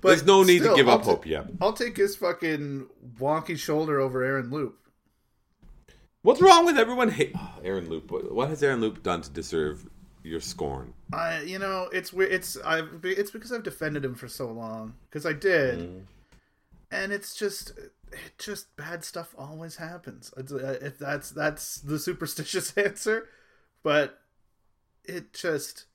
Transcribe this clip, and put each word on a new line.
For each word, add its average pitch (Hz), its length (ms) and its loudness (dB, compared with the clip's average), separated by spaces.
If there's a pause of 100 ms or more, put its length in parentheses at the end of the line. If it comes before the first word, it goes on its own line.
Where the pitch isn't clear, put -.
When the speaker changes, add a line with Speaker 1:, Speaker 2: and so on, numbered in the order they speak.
Speaker 1:
But 185 100 4
Speaker 2:
There's 160 140 8
no 196 180 10
need 180 160 8
to 160 60 4
Speaker 1:
still, 208 120 8
Speaker 2:
give 131 120 8
Speaker 1:
I'll 120 80 10
Speaker 2:
up 110 60 2
Speaker 1:
ta-, 110 80 2
Speaker 2:
hope 85 160 2
yet. 76 240 -4 (100)
Speaker 1:
I'll 208 120 2
take 226 240 -4
his 202 200 2
fucking 147 720 -4 (320)
wonky 156 400 -2
shoulder 151 420 -2
over 131 220 -2
Aaron 131 280 -2
Loup. 143 280 -6 (1400)
Speaker 2:
What's 240 180 6
wrong 349 260 10
with 320 120 4
everyone 240 300 2
hate, - 280 0
oh, - 180 -10 (100)
Aaron 92 240 -4
Loup? 80 220 -8
What, - 220 -6
what 127 160 -2
has 147 140 -4
Aaron 135 180 2
Loup 107 220 -4
done 87 200 -2
to 76 80 -14
deserve 76 580 -4 (340)
your 82 180 -8
scorn? 67 540 -8 (180)
Speaker 1:
I, 165 300 -4
you 185 160 -10
know, 190 340 -6
it's 180 200 -6
weird. 185 200 2
It's, 180 320 -4
I've, 160 400 -2
it's 190 280 -2
because 226 200 -14
I've 233 120 -8
defended 151 400 -6
him 127 100 -6
for 123 140 -16
so 127 240 -8
long, 110 420 -10 (160)
'cause 151 160 -8
I 160 60 -2
did, 147 480 2
Speaker 2:
Mm. 90 220 -12 (880)
Speaker 1:
and 95 200 -4
it's 101 220 -8
just, - 360 -6 (420)
it - 260 -18
just, - 380 -12
bad 165 280 -12
stuff - 320 -12
always 156 400 -14
happens. 165 600 -16
It's, 135 160 -12
uh, 131 280 -6
if 135 180 -12
that's, 143 320 -6
that's 151 500 -6
the 143 180 -6
superstitious 160 760 -6
<laughs> - 40 -4
answer, 208 520 -2 (540)
but 147 380 2 (840)
it - 280 -12
just - 640 -6